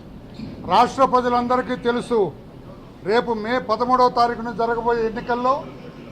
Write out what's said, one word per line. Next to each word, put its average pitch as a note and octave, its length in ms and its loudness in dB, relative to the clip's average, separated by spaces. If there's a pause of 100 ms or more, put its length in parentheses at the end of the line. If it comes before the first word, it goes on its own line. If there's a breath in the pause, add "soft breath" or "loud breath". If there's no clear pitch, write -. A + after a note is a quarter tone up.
(720)
రాష్ట్ర A#3+ 340 6
ప్రజలందరికీ B3 720 2
తెలుసు A3 560 0 (720)
రేపు A#3 300 0
మే A3+ 260 -2
పదమూడవ B3 500 2
తారీఖున A#3+ 420 0
జరగబోయే A#3 540 0
ఎన్నికల్లో A#3+ 580 -2 (480)